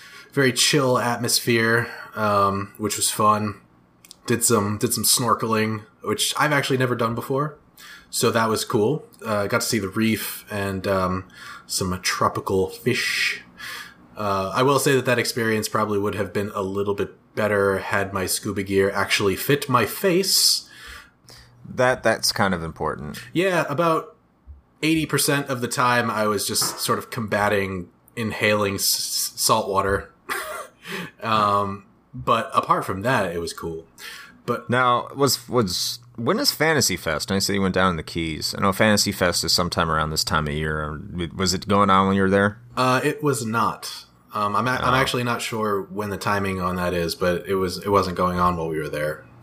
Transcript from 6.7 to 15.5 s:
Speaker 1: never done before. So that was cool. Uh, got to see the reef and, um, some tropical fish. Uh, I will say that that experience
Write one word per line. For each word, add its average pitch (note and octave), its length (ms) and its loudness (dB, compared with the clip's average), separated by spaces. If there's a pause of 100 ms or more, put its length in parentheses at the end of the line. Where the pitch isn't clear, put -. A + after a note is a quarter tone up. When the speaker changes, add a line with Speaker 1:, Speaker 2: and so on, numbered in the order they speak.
Speaker 1:
never B2 180 0
done A#2 200 -2
before. C3+ 440 -4 (520)
So A#2 200 2
that A2+ 200 2
was G#2 140 0
cool. A#2+ 420 0 (180)
Uh, G#2 220 0
got A2 160 0
to - 40 -4
see A2+ 120 0
the F#2+ 100 -2
reef A2 600 -2
and, G2 360 -4
um, F#2 420 0 (380)
some F#2 360 -2
tropical G2+ 640 0
fish. - 760 -2 (760)
Uh, G2 360 -2
I B2+ 80 2
will C#3 160 4
say C#3 180 4
that B2 100 0
that A#2+ 120 2
experience A2 480 0